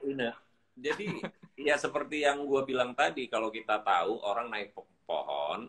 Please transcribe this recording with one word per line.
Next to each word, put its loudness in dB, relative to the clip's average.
Ina. -2
Jadi, -4
<laughs> -6
ya 6
seperti -2
yang 2
gua 4
bilang 0
tadi, 2
kalau 0
kita 0
tahu 2
orang -2
naik -6
po-, -16
pohon, -2